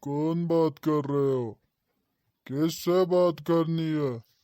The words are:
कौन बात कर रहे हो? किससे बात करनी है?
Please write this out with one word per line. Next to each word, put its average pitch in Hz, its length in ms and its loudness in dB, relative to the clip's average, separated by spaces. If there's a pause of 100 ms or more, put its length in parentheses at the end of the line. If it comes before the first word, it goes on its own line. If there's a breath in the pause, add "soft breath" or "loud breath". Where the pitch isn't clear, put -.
कौन 156 440 -2
बात 160 320 2
कर 151 260 0
रहे 139 280 0
हो? 120 260 -4 (880)
किससे 165 580 0
बात 175 360 2
करनी 165 500 0
है? 139 320 -2 (220)